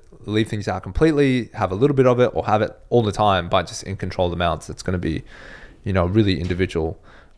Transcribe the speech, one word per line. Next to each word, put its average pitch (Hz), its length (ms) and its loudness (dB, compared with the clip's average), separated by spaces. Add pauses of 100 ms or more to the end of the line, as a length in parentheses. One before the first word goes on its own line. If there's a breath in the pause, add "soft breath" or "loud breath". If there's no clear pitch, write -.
(260)
leave 107 240 -2
things 104 180 -6
out 95 160 -6
completely, 135 680 2
have 92 180 -2
a 95 40 -4
little 135 200 2
bit 127 100 4
of 120 140 4
it, 120 160 4
or - 120 -2
have 107 140 2
it - 160 -4 (120)
all 120 120 4
the 104 120 0
time, 95 340 2
but 90 180 0
just - 180 -14
in 95 120 -8
controlled 92 380 -2
amounts? 85 340 -2
That's 73 160 -14
gonna 90 140 -2
be, 85 260 -4 (600 loud breath)
you 101 80 -4
know, 90 100 2
a 87 40 0
really 98 340 2
individual 87 580 -2 (380 soft breath)